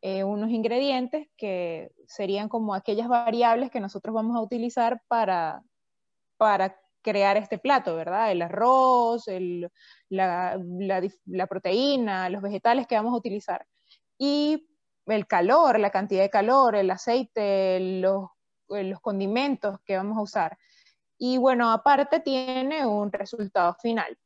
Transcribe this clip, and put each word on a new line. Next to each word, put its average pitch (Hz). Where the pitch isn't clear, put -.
eh, 190
unos 208
ingredientes 254
que 175
serían 202
como 214
aquellas 214
variables 240
que 240
nosotros 220
vamos 226
a 226
utilizar 233
para, 185
para 196
crear 202
este 208
plato, 254
¿verdad? 185
El 175
arroz, 240
el, 175
la, 180
la 190
dif-, 196
la 185
proteína, 196
los 202
vegetales 233
que -
vamos 220
a 247
utilizar. 196
Y 294
el 214
calor, 226
la 202
cantidad 196
de 196
calor, 233
el 190
aceite, 196
los, 190
eh, 202
los 190
condimentos 208
que 190
vamos 208
a 214
usar. 160
Y 254
bueno, 247
aparte 285
tiene 262
un 208
resultado 196
final 226